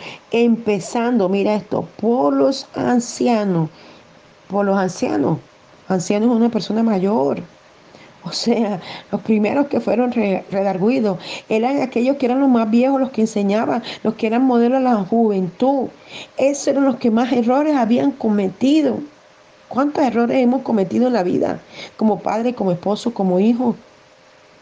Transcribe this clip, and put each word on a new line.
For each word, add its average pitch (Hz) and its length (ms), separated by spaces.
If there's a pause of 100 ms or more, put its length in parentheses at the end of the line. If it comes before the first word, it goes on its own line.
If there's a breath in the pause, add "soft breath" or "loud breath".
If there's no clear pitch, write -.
(320 loud breath)
empezando", 226 960
mira 196 240
esto, - 340 (140)
"por 254 320
los 269 320 (100)
ancianos". 233 960 (800 loud breath)
Por 202 160
los 196 120
ancianos. 185 600 (500)
Anciano 208 380
es 240 60
una 233 180
persona 220 340
mayor. 214 560 (840 loud breath)
O 165 80
sea, 208 480 (300 loud breath)
los - 100
primeros 220 460
que 233 120
fueron 233 320
re-, 202 400
redarguidos 196 680 (280 loud breath)
eran 247 340
aquellos 254 360
que 262 80
eran 247 160
los 277 80
más 226 200
viejos, 254 300
los 262 120
que - 100
enseñaban, 220 600 (220 loud breath)
los 220 120
que 226 120
eran 233 160
modelos 247 360
de 262 40
la 247 120
juventud. 214 920 (480 loud breath)
Esos 285 320
eran 277 160
los 262 140
que 233 140
más 233 200
errores 269 460
habían 240 340
cometido. 226 840 (720)
¿Cuántos 294 340
errores 233 340
hemos 247 260
cometido 220 440
en 247 60
la 208 100
vida? 180 360 (360 loud breath)
Como 214 240
padre, 226 360
como 196 160
esposo, 202 420
como 185 260
hijo. 233 360 (880)